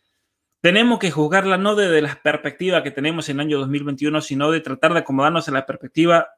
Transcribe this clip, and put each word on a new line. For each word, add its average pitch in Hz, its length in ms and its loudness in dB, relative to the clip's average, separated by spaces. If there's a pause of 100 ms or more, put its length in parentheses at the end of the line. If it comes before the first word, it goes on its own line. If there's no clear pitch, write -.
(600)
tenemos 220 380 4
que 180 140 -2
juzgarla 185 440 0
no 202 200 0
desde 175 260 4
la 143 180 -6
perspectiva 151 600 -2
que 139 80 -8
tenemos 151 380 -4
en 139 80 -6
el 147 100 -4
año 151 140 0
dos 135 80 -4
mil 143 160 -4
veintiuno, 147 360 -2
sino 147 300 -2
de 160 100 0
tratar 156 320 0
de 170 60 0
acomodarnos 151 500 0
a 147 40 -4
la 135 120 -2
perspectiva 160 720 0